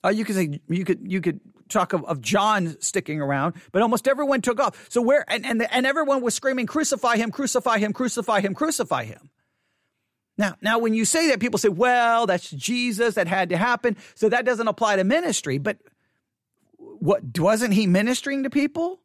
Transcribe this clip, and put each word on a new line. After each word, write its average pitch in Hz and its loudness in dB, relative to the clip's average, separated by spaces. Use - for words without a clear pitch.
Uh, 190 2
you 214 0
could 202 -4
say, 151 -2
you 180 -2
could, 180 0
you 190 -4
could 165 -4
talk 190 0
of, 165 -2
of 139 -6
John 196 0
sticking 156 -4
around, 139 -2
but 196 2
almost 226 0
everyone 269 0
took 240 -2
off. - -2
So 240 0
where, 269 4
and, 220 -4
and, 233 0
and 254 2
everyone 277 0
was 240 -2
screaming, 262 -2
"Crucify 254 0
him, 226 0
crucify 240 0
him, 208 0
crucify 220 0
him, 196 -2
crucify 170 -2
him." - -20
Now, 202 -2
now, 226 0
when 226 0
you 220 2
say 320 2
that, 233 2
people 208 -2
say, 208 2
"Well, 233 4
that's 180 -2
Jesus. 233 -2
That 180 0
had 185 0
to 175 0
happen. 233 0
So 220 2
that 240 2
doesn't 226 0
apply 208 2
to 190 2
ministry." 220 0
But 208 -4
what, - -2
wasn't 214 2
he 208 4
ministering 247 0
to 262 -2
people? 320 -2